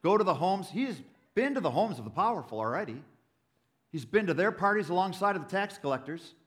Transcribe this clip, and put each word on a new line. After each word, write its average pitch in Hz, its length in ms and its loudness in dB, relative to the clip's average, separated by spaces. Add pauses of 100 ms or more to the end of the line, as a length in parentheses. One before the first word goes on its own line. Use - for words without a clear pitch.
go 196 160 6
to 214 60 4
the 180 100 4
homes? 185 340 0
He's 226 320 -4 (340)
been 277 200 2
to 262 80 -2
the 160 80 2
homes 170 280 0
of 117 60 -10
the 110 60 -8
powerful 170 480 -2
already. 123 440 -4 (880)
He's 147 140 -8
been 208 220 2
to 165 80 2
their 190 180 2
parties 202 380 2
alongside 190 460 2
of 170 60 -4
the - 60 -12
tax 202 300 -4
collectors 139 560 -4 (120)